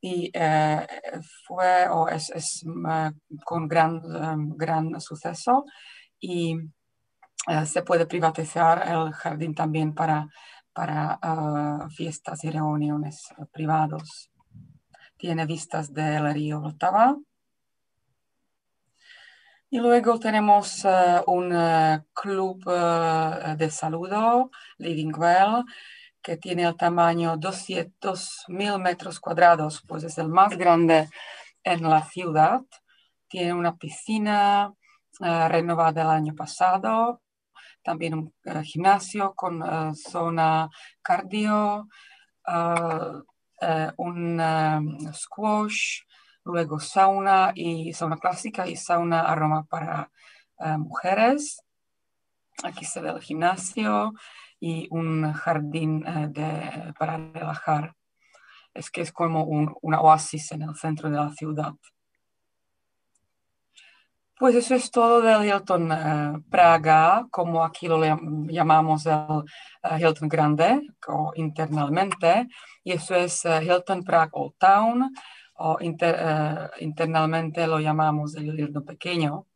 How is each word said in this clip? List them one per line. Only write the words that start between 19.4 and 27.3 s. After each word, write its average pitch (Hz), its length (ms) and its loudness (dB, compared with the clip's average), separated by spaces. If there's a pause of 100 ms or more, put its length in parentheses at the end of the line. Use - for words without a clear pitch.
Y 254 100 -2
luego 240 400 4
tenemos, 208 680 2
eh, 180 420 6
un, 180 260 0
eh, 160 500 2 (100)
club, 190 540 -4
eh, 165 880 0
de 160 140 0
saludo, 208 800 0 (260)
Living 156 400 -4
Well, 196 480 4 (560)
que 165 160 -8
tiene 175 260 -4
el 170 120 0
tamaño 170 640 2